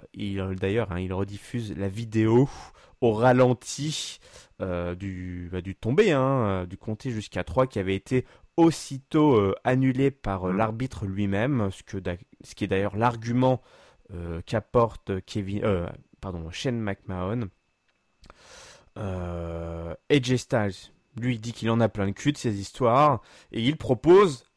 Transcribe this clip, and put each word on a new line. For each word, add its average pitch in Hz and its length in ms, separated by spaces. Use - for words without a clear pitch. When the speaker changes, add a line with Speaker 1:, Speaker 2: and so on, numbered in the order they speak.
Speaker 1:
il, 98 280
d'ailleurs, 98 380
hein, 90 60
il 92 140
rediffuse 101 640
la 98 120
vidéo 110 600
au 117 100
ralenti, 123 1080
euh, 90 340
du, 90 560
bah, 92 100
du 95 140
tombé, 175 360
hein, 135 100
euh, 110 440
du 92 120
compter 110 320
jusqu'à 104 340
trois 131 240
qui 107 120
avait 95 160
été 123 300
aussitôt, 151 800
euh, 98 280
annulé 131 480
par, 95 360
euh, 92 60
Speaker 2:
Mm. 95 40
Speaker 1:
l'arbitre 110 480
lui-même, 101 680
ce - 100
que - 160
d'a-, 90 200
ce - 100
qui - 120
est - 20
d'ailleurs 98 280
l'argument, 120 680
euh, 85 320
qu'apporte 107 800
Kevin, 101 380
euh, 90 240
pardon, 85 320
Shane 120 280
McMahon. 98 680
Euh, 85 960
A 143 100
J 123 160
Styles, 104 540
lui, 120 200
dit 113 140
qu'il 113 180
en 113 80
a 110 100
plein 98 160
le 98 60
cul 143 220
de - 40
ces 104 220
histoires 127 600
et 113 120
il 151 140
propose 156 680